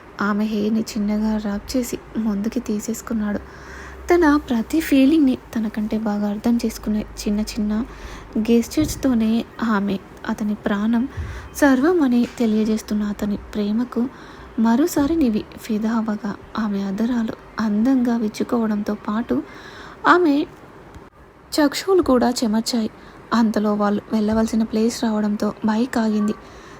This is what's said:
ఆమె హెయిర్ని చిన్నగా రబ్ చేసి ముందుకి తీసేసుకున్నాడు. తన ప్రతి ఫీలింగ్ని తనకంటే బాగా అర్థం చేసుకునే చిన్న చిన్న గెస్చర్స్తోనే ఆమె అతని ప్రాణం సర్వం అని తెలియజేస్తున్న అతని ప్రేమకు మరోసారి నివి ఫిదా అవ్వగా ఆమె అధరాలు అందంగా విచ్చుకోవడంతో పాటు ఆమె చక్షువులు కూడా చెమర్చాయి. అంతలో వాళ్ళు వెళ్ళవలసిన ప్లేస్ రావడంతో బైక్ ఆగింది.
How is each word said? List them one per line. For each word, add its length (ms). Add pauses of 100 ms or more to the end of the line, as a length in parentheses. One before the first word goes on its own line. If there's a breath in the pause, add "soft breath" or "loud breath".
(220 loud breath)
ఆమె 240
హెయిర్ని 380
చిన్నగా 540
రబ్ 300
చేసి 300 (200)
ముందుకి 420
తీసేసుకున్నాడు. 800 (640 loud breath)
తన 200 (120)
ప్రతి 420
ఫీలింగ్ని 560 (120)
తనకంటే 500
బాగా 320
అర్థం 280
చేసుకునే 440 (160)
చిన్న 240
చిన్న 320 (720 loud breath)
గెస్చర్స్తోనే 880 (340)
ఆమె 300 (300)
అతని 300
ప్రాణం 480 (520 loud breath)
సర్వం 480
అని 180 (140)
తెలియజేస్తున్న 680
అతని 340 (100)
ప్రేమకు 560 (560 loud breath)
మరోసారి 560
నివి 280 (140)
ఫిదా 340
అవ్వగా 400 (280)
ఆమె 220
అధరాలు 540 (240)
అందంగా 580
విచ్చుకోవడంతో 800
పాటు 400 (720 loud breath)
ఆమె 280 (1160)
చక్షువులు 520
కూడా 280
చెమర్చాయి. 580 (440 loud breath)
అంతలో 400
వాళ్ళు 340
వెళ్ళవలసిన 560
ప్లేస్ 360
రావడంతో 480 (180)
బైక్ 320
ఆగింది. 360 (460 loud breath)